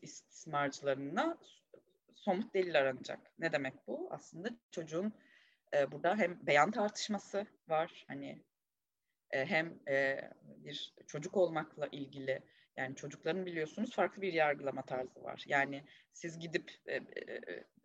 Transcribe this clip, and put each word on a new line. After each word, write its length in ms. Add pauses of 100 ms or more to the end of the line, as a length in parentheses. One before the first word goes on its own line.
istismarcılarına 1400 (760)
somut 400
delil 240
aranacak. 420 (180)
Ne 140
demek 220 (120)
bu? 240
Aslında 380 (220)
çocuğun, 420 (600)
e, 180
burada 240
hem 300
beyan 240
tartışması 760 (220)
var, 400
hani, 360 (840)
e, 160
hem, 320 (100)
e, 320 (220)
bir 520 (120)
çocuk 300
olmakla 560
ilgili, 500 (340)
yani 200
çocukların 500
biliyorsunuz 480
farklı 280
bir 100
yargılama 500
tarzı 400
var. 240
Yani 380 (280)
siz 260
gidip, 340 (140)
e, 60
e, 420
e, 300 (200)